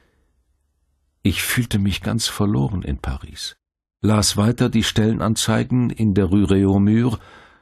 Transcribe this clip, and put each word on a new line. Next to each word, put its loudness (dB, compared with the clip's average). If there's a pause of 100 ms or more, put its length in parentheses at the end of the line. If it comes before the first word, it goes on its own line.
(1200)
Ich -2
fühlte -2
mich -2
ganz -4
verloren -2
in -6
Paris, -10 (440)
las 2
weiter 2
die 0
Stellenanzeigen 0
in 0
der 2
Rue 2
Réaumur 2 (420)